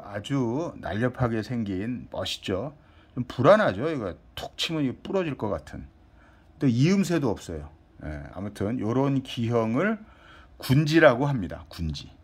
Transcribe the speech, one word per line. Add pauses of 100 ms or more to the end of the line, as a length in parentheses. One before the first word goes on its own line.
아주
날렵하게
생긴,
멋있죠? (400)
좀
불안하죠?
이거 (200)
툭
치면
이거
부러질
것
같은. (720)
또
이음새도
없어요. (340)
예, (120)
아무튼
요런
기형을 (600)
군지라고
합니다.
군지. (140)